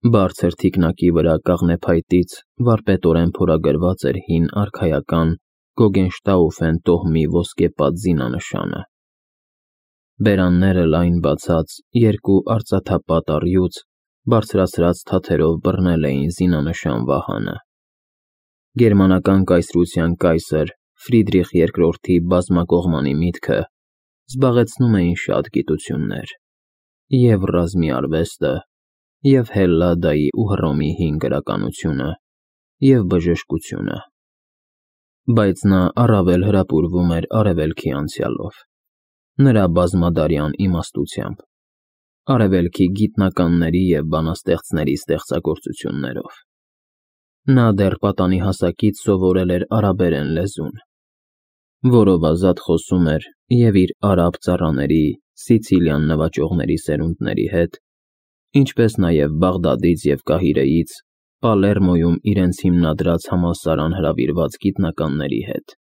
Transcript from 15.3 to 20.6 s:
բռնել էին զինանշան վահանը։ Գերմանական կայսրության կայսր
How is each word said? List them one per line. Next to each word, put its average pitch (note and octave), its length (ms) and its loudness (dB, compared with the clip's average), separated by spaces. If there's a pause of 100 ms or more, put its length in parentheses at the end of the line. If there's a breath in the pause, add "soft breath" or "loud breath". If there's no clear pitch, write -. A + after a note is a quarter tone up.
բռնել F2 500 0
էին C#2 240 -2
զինանշան D#2 720 -2
վահանը։ A#1 540 -4 (1200)
Գերմանական F#2+ 680 4
կայսրության F2 720 0
կայսր D#2+ 580 -2 (280)